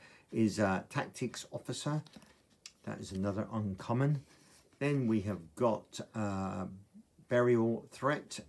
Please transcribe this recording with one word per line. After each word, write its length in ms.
is, 280
uh, 300
Tactics 640
Officer, 500
that 160
is 140
another 400
uncommon. 720
Then 280
we 140
have 340
got, 460
uh, 500
Burial 600
Threat 580